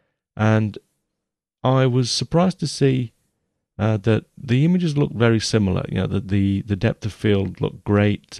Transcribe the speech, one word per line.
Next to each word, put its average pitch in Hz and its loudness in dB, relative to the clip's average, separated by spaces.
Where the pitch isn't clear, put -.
And 110 0
I 131 2
was 123 0
surprised 170 0
to 156 -4
see, 131 -2
uh, 110 0
that 107 0
the 131 0
images 175 0
looked 143 0
very 113 2
similar. 95 0
You - -4
know, 95 -2
that 98 -4
the, 98 0
the 104 -4
depth 110 -2
of 101 -8
field 98 -2
looked - -6
great. 104 0